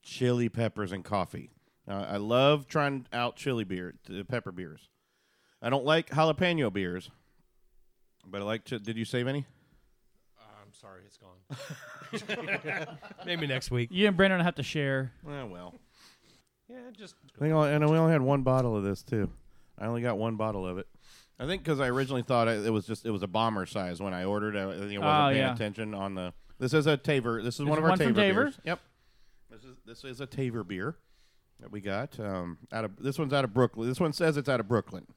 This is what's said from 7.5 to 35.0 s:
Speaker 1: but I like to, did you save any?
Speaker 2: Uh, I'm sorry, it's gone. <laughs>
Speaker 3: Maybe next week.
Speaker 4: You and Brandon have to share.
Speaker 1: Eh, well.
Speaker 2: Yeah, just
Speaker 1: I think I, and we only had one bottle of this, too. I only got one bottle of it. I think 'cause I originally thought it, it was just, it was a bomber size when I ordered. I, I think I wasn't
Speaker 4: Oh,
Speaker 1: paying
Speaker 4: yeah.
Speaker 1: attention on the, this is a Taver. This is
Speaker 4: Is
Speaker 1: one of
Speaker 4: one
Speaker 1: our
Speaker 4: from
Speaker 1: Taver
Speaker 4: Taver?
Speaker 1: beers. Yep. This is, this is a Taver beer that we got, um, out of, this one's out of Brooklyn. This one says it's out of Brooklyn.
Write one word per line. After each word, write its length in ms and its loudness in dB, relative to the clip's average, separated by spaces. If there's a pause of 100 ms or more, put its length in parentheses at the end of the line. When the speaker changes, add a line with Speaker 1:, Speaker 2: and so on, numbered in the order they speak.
Speaker 1:
but 160 -6
I 20 -4
like 220 -4
to, 120 -6
did 180 -6
you 80 -2
save 220 -2
any? 200 -2 (920)
Speaker 2:
Uh, 40 -20 (200)
I'm 100 -20
sorry, 340 -20
it's 120 -20
gone. 1700 -10 (220)
<laughs> 180 -16
Speaker 3:
Maybe 200 -2
next 240 -4
week. 220 0
Speaker 4:
You 160 6
and 80 4
Brandon 240 6
have 160 2
to 60 -4
share. 500 -2 (160)
Speaker 1:
Eh, 160 -8
well. 300 -12 (960)
Speaker 2:
Yeah, 80 -18 (200)
just 180 -20 (220)
Speaker 1:
I 40 -20
think 140 0
I, 160 4
and 200 4
we 80 6
only 140 6
had 100 4
one 200 4
bottle 340 4
of 80 0
this, 180 -2
too. 280 -2 (480)
I 80 -6
only 160 -2
got 160 0
one 180 -2
bottle 300 -2
of 120 -4
it. 80 -10 (520)
I 80 -6
think 180 -6
'cause 160 0
I 80 2
originally 340 0
thought 260 4
it, 180 0
it 40 2
was 160 2
just, 200 -6
it 40 -2
was 120 0
a 40 -2
bomber 380 0
size 360 -4
when 120 -4
I 120 -4
ordered. 320 -2
I, 140 -2
I 80 -8
think 40 -6
I 40 -6
wasn't 180 -4
Speaker 4:
Oh, 240 6
Speaker 1:
paying 100 4
Speaker 4:
yeah. 160 2
Speaker 1:
attention 400 -4
on 200 -4
the, 180 -6 (260)
this 160 -2
is 120 4
a 120 6
Taver. 440 0
This 120 -4
is 60 -10
Speaker 4:
Is 60 0
Speaker 1:
one 120 4
of 60 0
Speaker 4:
one 80 8
Speaker 1:
our 40 6
Speaker 4:
from 180 4
Speaker 1:
Taver 60 4
Speaker 4:
Taver? 240 4
Speaker 1:
beers. 200 -6
Yep. 160 -4 (720)
This 140 -20
is, 120 -20 (100)
this 180 -18
is 160 -10
a 60 -6
Taver 380 -2
beer 320 -4 (640)
that 120 -16
we 80 -6
got, 400 -6
um, 380 -4 (140)
out 120 -4
of, 180 -10
this 160 -2
one's 140 -2
out 120 4
of 100 -4
Brooklyn. 340 2
This 100 -2
one 140 2
says 240 2
it's 140 -2
out 100 2
of 80 -4
Brooklyn. 380 0 (100)